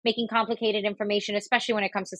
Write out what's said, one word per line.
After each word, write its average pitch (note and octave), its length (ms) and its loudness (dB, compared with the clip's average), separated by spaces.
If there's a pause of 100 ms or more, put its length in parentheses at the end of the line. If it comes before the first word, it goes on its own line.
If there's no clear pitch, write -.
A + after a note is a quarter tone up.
making A#3 240 0
complicated A3 580 0
information, G#3 500 0
especially A3+ 380 0
when G#3 100 2
it F#3+ 100 -2
comes F#3+ 180 -4
to F3+ 80 -10